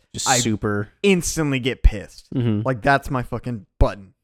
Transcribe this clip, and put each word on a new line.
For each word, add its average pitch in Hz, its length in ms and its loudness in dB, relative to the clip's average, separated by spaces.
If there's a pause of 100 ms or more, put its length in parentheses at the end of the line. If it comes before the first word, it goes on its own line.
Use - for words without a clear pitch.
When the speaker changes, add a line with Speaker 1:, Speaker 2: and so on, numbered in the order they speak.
(140)
Speaker 1:
Just - 160 -4
Speaker 2:
I 131 80 4
Speaker 1:
super. 107 520 -2 (120)
Speaker 2:
instantly 160 580 0
get 120 220 -4
pissed. - 540 0
Speaker 1:
Mm-hmm. 113 280 0
Speaker 2:
Like, 123 200 -4
that's 139 260 2
my 127 140 -4
fucking 117 420 -8 (140)
button. 98 340 0 (100)